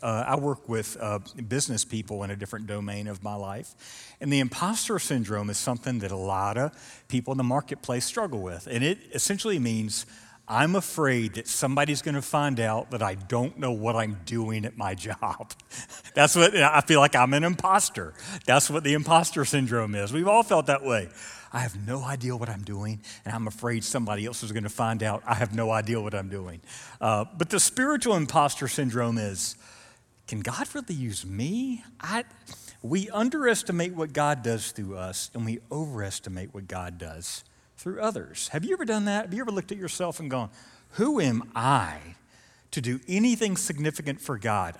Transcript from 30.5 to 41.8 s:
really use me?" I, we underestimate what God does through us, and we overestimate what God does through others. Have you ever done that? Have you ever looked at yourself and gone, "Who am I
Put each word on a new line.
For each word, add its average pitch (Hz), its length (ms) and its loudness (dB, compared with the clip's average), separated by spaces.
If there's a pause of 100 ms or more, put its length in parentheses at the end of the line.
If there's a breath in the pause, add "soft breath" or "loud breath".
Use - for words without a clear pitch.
really 247 200 -6
use 117 320 -4
me?" 202 560 -2 (180)
I, 220 240 -2 (580 loud breath)
we 190 280 0
underestimate 214 840 2
what 160 180 -4
God 147 320 2
does 113 260 0
through 98 260 -8
us, 92 380 -6
and 117 100 -4
we 113 140 -2 (140)
overestimate 104 840 -6
what 98 140 -12
God 90 300 -8
does 82 440 -10 (340 soft breath)
through 190 240 -8
others. 185 480 -4
Have 156 160 -2
you 370 80 0
ever 359 120 0
done 214 200 2
that? 208 220 0
Have 180 80 -6
you 226 60 -2
ever 233 100 -4
looked 190 220 -4
at 208 60 -8
yourself 175 400 -4
and 151 120 -6
gone, 123 200 -2 (420 loud breath)
"Who 254 280 2
am 120 340 2
I 113 440 2 (720 soft breath)